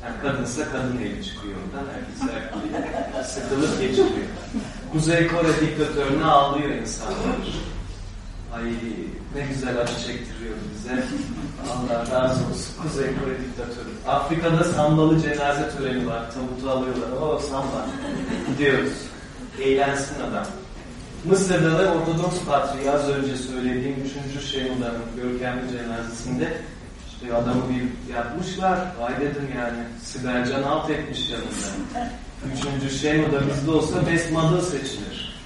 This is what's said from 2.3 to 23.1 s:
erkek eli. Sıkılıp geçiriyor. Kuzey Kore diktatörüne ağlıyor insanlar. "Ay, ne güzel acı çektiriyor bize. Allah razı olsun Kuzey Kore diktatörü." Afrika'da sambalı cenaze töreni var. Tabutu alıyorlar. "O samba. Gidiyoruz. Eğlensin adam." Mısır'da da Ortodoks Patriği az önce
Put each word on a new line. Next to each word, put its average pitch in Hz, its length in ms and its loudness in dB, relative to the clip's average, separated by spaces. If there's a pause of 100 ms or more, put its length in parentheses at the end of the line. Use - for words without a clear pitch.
erkek - 800 -4
eli. - 60 -4
Sıkılıp - 580 0
geçiriyor. - 460 4 (640)
Kuzey 165 340 4
Kore 165 200 4 (140)
diktatörüne 143 640 2
ağlıyor 143 440 6
insanlar. - 680 -2 (1160)
"Ay, 117 80 -6 (720)
ne 143 140 -4
güzel 123 320 -2
acı 120 120 0
çektiriyor 120 600 -6 (180)
bize. 127 300 -4 (680)
Allah 120 280 0
razı 127 480 2
olsun - 260 -4 (100)
Kuzey 139 220 0
Kore 131 340 -2
diktatörü." - 500 -6 (180)
Afrika'da 160 560 4
sambalı 156 580 6
cenaze 147 480 2
töreni 123 380 -2
var. 117 240 -4
Tabutu 127 380 -4
alıyorlar. 127 520 0
"O 151 180 2
samba. - 480 -2 (600)
Gidiyoruz. 135 460 4 (680)
Eğlensin 135 600 4
adam." 107 240 -2 (800)
Mısır'da 170 540 6
da 190 140 6
Ortodoks 165 440 2 (100)
Patriği 139 440 2
az 143 180 4
önce 131 280 0